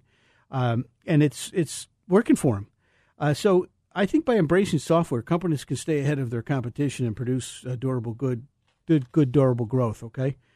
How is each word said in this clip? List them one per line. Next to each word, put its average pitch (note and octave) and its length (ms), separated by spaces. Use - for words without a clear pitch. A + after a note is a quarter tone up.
um, B2 340
and D#3 180
it's, - 300
it's - 340
working A3 280
for A#2 220
'em. G2+ 100
Uh, D3 160
so F#3 340
I F#3+ 120
think D#4 200
by B3 100
embracing F3 440
software, E3 420
companies E3+ 420
can C3 140
stay D#3 220
ahead C#3 200
of B2+ 100
their A#2 120
competition C3 640
and A2 100
produce, B2+ 500
uh, B2+ 100
durable A#2+ 380
good, B2+ 320
good, D3+ 260
good C#3+ 200
durable B2+ 340
growth. A#2 380
Okay, C3 340